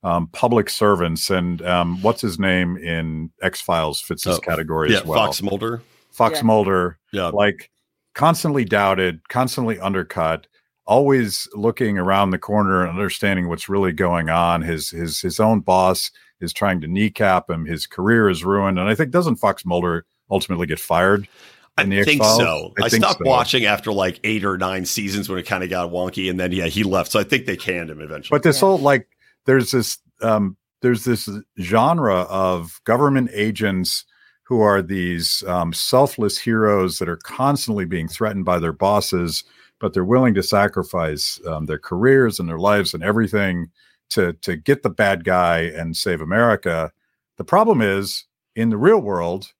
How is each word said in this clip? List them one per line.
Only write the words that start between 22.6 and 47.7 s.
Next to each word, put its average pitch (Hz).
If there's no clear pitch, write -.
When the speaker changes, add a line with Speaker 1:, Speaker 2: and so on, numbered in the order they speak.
Speaker 1:
I 113
Speaker 2:
I 117
Speaker 1:
think 113
Speaker 2:
stopped -
Speaker 1:
so. 135
Speaker 2:
watching 123
after, 104
like, 95
eight 107
or 98
nine 92
seasons 101
when 95
it 87
kinda 92
got 87
wonky, 92
and 92
then, 90
yeah, 90
he 95
left. 92
So 110
I 101
think 131
they 98
canned 85
him 76
eventually. 76
Speaker 1:
But 143
this 156
Speaker 3:
Yeah. -
Speaker 1:
whole, 190
like, 139
there's 131
this, -
um, 104
there's 120
this 117
genre 110
of 92
government 131
agents 104
who 120
are 101
these, 87
um, 87
selfless 127
heroes 104
that 85
are 85
constantly 127
being 85
threatened 98
by 90
their 82
bosses, 95
but 104
they're 92
willing 120
to 98
sacrifice, 90
um, 78
their 76
careers 120
and 87
their 82
lives 101
and 82
everything 98
to, 90
to 85
get 135
the 104
bad 98
guy 87
and 82
save 87
America. 90
The -
problem 202